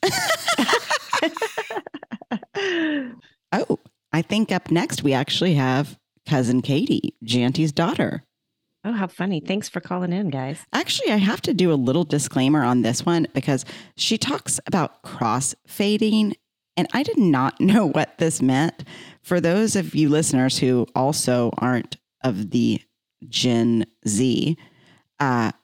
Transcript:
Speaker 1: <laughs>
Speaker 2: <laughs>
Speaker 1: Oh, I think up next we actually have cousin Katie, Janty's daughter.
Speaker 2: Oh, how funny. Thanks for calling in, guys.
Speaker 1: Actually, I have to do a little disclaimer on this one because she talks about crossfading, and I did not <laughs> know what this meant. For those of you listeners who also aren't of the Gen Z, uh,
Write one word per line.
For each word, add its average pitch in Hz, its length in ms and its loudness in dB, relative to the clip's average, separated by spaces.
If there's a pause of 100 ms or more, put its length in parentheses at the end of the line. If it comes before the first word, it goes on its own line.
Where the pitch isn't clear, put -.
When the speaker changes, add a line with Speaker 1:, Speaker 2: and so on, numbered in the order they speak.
Speaker 1:
<laughs> - 40 2 (2250)
Speaker 2:
<laughs> 311 720 -4 (360)
Speaker 1:
Oh, - 280 -2 (340)
I 160 80 2
think 208 300 -2
up 180 180 -4
next - 320 0
we 139 120 2
actually 160 420 0
have 135 420 0 (300)
cousin 127 340 2
Katie, - 540 0 (100)
Janty's 131 460 0
daughter. 165 520 -2 (600)
Speaker 2:
Oh, 208 80 -4
how 196 160 -2
funny. 180 320 -4
Thanks 196 280 -4
for - 120 -10
calling 180 340 -4
in, 190 160 -2
guys. 135 300 -6 (120)
Speaker 1:
Actually, 359 420 -2
I - 40 4
have 202 240 2
to 320 140 -2
do 175 180 4
a - 20 4
little 135 280 2
disclaimer 143 600 2
on 123 200 4
this 113 200 -2
one 170 300 2
because 151 320 -2 (320)
she 226 220 0
talks - 480 -4
about - 340 -2
crossfading, 208 1300 0 (440)
and - 160 2
I 254 80 2
did 440 160 -4
not 143 440 4
<laughs> - 0 -
know 202 260 4
what - 320 -2
this 165 220 0
meant. 131 420 2 (400)
For 175 180 0
those 208 340 2
of 160 200 -2
you 151 140 4
listeners 139 500 2
who 123 340 2
also 123 640 0
aren't 123 400 -2 (260)
of 104 280 -4
the 117 280 2 (480)
Gen 117 600 2 (200)
Z, 123 480 0 (640)
uh, 123 320 2 (120)